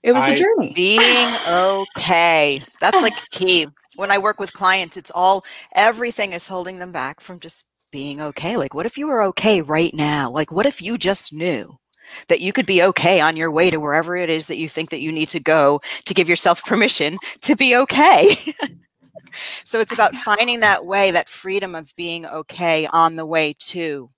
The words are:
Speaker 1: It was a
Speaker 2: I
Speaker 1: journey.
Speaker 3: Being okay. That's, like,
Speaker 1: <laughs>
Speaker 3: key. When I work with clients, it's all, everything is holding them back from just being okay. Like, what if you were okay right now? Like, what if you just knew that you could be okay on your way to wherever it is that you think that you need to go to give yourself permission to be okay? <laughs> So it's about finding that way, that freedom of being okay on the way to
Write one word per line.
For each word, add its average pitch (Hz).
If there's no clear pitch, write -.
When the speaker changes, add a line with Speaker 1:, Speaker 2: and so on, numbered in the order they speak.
Speaker 1:
It 233
was 262
a 277
Speaker 2:
I -
Speaker 1:
journey. 381
Speaker 3:
Being 233
okay. 170
That's, 202
like, 220
Speaker 1:
<laughs> -
Speaker 3:
key. 180
When 196
I 202
work 208
with 196
clients, 185
it's -
all, 185
everything 220
is 170
holding 185
them 180
back 143
from 175
just -
being 143
okay. 151
Like, 139
what 165
if -
you 285
were 247
okay 196
right 156
now? 147
Like, 147
what 196
if 285
you 214
just 190
knew 156
that 170
you 185
could 247
be 180
okay 180
on 160
your 160
way 170
to 160
wherever 160
it 180
is 160
that 160
you 160
think 160
that 143
you 156
need 156
to 175
go 147
to 185
give 175
yourself 175
permission 190
to 294
be 254
okay? 302
<laughs> -
So 226
it's -
about -
finding 233
that 202
way, 196
that 170
freedom 190
of 160
being 170
okay 160
on 165
the 160
way 156
to 147